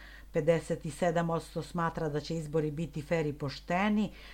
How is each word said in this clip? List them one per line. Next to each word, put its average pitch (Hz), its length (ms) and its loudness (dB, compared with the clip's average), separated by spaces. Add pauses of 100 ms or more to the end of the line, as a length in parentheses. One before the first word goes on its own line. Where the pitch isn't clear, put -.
(320)
Pedeset 165 540 2 (120)
sedam 170 320 4
odsto 165 320 -2
smatra 165 460 -2
da 143 120 -2
će 160 160 -4
izbori 151 340 0
biti 147 320 -4
fer 160 240 2
i 147 60 0
pošteni, 180 800 0 (220)